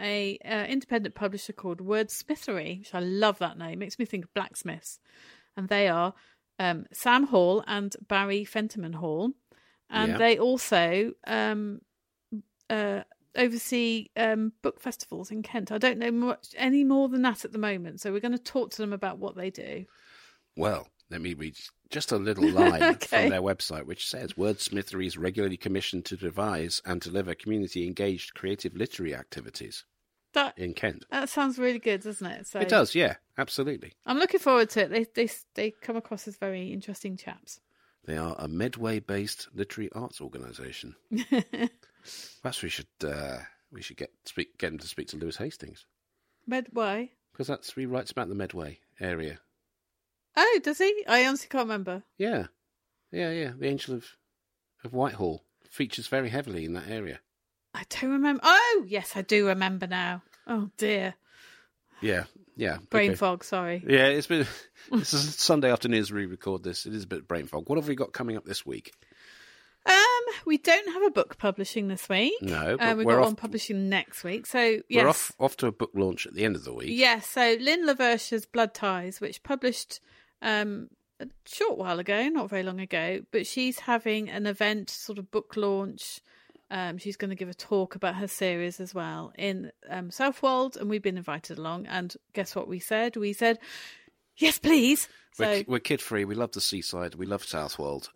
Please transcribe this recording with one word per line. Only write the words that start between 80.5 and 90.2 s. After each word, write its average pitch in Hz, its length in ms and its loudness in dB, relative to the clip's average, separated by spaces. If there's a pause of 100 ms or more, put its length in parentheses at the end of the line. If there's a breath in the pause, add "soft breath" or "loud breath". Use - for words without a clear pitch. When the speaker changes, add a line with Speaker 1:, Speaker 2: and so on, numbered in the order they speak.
Speaker 1:
a 285 80 -12 (200)
short - 320 0
while 180 200 -2
ago, 202 300 2
not 294 220 0
very 190 120 -2
long 185 180 -4
ago, 185 420 -2 (100)
but 208 140 2
she's 254 340 -2
having 226 500 0
an 208 160 -4
event, 208 440 0
sort - 280 -10
of 190 140 -12
book - 240 -4
launch. 196 640 -2 (500 soft breath)
Um, 185 280 -4
she's 202 180 -8
gonna 196 180 -6
give 185 160 -8
a 180 40 -12
talk 190 420 -2
about 180 200 -2
her 196 120 -4
series 175 520 -2
as 185 140 -12
well 160 420 -8
in, 190 360 -4 (180)
um, 180 220 -8
Southwold, 262 640 2